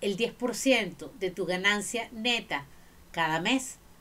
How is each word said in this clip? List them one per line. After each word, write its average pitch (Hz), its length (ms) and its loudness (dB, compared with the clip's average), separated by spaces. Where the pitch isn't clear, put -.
el 202 160 0
diez 233 160 0
por 240 220 -2
ciento 214 640 2
de 185 120 -2
tu 185 140 -4
ganancia 202 680 0
neta 220 540 -2
cada 160 280 2
mes 247 380 0